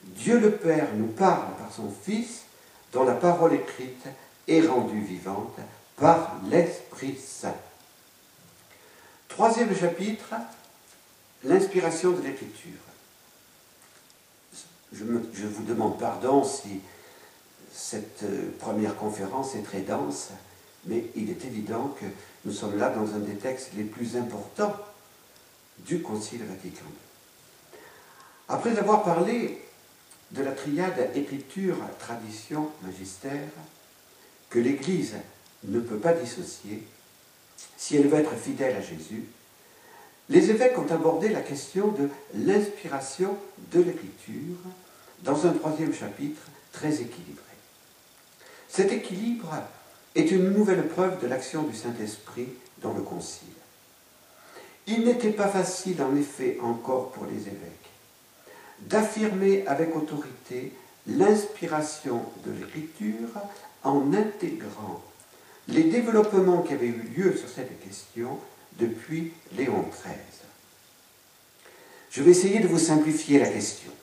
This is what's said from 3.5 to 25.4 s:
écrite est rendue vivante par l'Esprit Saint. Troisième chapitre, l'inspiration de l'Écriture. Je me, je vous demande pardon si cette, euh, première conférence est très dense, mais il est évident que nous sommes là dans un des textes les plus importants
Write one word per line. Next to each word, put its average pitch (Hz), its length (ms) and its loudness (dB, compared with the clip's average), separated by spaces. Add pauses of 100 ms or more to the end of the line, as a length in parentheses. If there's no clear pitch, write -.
écrite - 520 -6 (400)
est 160 200 6
rendue 107 360 2
vivante 92 540 -8 (400)
par 165 400 4 (120)
l'Esprit 143 680 0
Saint. - 400 -10 (1700)
Troisième 226 480 4
chapitre, 185 580 -2 (1120)
l'inspiration 180 680 2
de 143 100 0
l'Écriture. 135 500 -10 (2250)
Je 107 120 -14
me, 117 180 -2 (120)
je 101 120 -8
vous 104 180 -8
demande 107 340 -2
pardon 127 460 2
si 98 360 -8 (920)
cette, - 500 -10
euh, 95 360 -4
première 107 380 -2
conférence 98 580 -4
est 107 80 -6
très 98 180 -8
dense, 135 500 -4 (560)
mais 117 180 -2 (100)
il - 160 -4
est - 140 -8
évident 127 560 -4
que 104 60 -8 (380)
nous 104 80 -6
sommes 101 260 -4
là - 100 2
dans 107 260 -2
un 107 40 -2
des 101 160 -6
textes - 420 -6
les 107 80 -4
plus 113 320 -6
importants 120 580 -4 (1120)